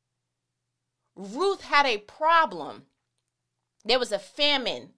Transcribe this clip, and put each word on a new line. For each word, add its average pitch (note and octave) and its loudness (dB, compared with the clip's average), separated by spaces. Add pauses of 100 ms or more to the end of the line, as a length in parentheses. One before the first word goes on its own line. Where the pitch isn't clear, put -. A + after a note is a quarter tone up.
(1160)
Ruth C#4 -4
had C#4+ 2
a A3+ 0
problem. G#3 0 (960)
There A#3+ 2
was A#3+ -6
a G3 -2
famine, A#3 -4